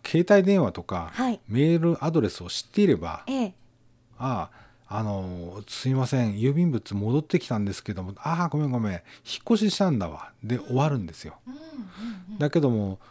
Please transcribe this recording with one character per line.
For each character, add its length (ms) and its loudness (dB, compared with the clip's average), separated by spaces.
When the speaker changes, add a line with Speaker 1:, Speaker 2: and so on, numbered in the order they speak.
Speaker 1:
携 260 2
帯 160 6
電 160 4
話 80 0
と 100 -8
か、 300 -6
Speaker 2:
は 200 -2
い。 180 -6
Speaker 1:
メ 260 4
ー 40 4
ル 260 2
ア 60 2
ド 100 4
レ 80 4
ス 120 -10
を 60 -10
知 220 -6
っ 20 -20
て 100 2
い 60 6
れ 80 6
ば、 320 -6
Speaker 2:
え 200 -2
え。 60 -10
Speaker 1:
「あ 320 -4
あ、 120 -6
あ 40 -2
の、 640 -6
す 220 -4
い 40 4
ま 140 2
せ 180 2
ん、 100 0
郵 180 2
便 180 2
物 240 -4
戻 240 2
っ 40 -2
て 160 0
き 100 -10
た 80 0
ん 80 0
で 80 -2
す 100 -10
け 100 -6
ど 100 -8
も、 120 -10
あ 280 -2
あ、 40 0
ご 100 -2
め 100 0
ん 40 -2
ご 80 0
め 100 0
ん、 40 -2
引 60 -6
っ 20 -20
越 200 4
し 20 -2
し 60 -4
た 120 4
ん 100 2
だ 80 -2
わ」 240 -12
で 160 -2
終 200 -2
わ 100 4
る 100 0
ん 80 -4
で 80 -10
す 120 -16
よ。 100 -14
Speaker 2:
う 40 -18
ん、 40 -12
う 40 -16
ん、 20 -16
う 40 -12
ん。 40 -12
Speaker 1:
だ 100 2
け 120 2
ど 80 6
も、 300 0